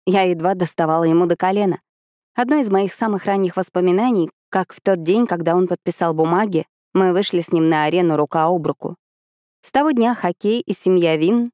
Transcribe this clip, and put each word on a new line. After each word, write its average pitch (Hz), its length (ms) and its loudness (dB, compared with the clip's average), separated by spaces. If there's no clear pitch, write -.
я 190 160 2
едва 180 320 0
доставала 165 500 0
ему 165 220 4
до 170 100 0
колена. 190 460 -2
Одно 247 200 0
из 254 140 0
моих 190 240 0
самых 214 320 -4
ранних 196 320 -2
воспоминаний, 185 760 0
как 190 220 -2
в - 80 -20
тот 190 220 0
день, 208 260 2
когда 170 300 -2
он 185 100 2
подписал 170 460 -4
бумаги, 165 520 0
мы 185 180 2
вышли 180 300 0
с - 100 -8
ним 165 160 2
на 156 160 2
арену 160 320 0
рука 156 300 0
об 165 200 0
руку. - 300 -8
С - 120 -12
того 294 180 2
дня 240 240 0
хоккей 214 460 -2
и - 100 -6
семья 170 460 0
Вин 240 360 0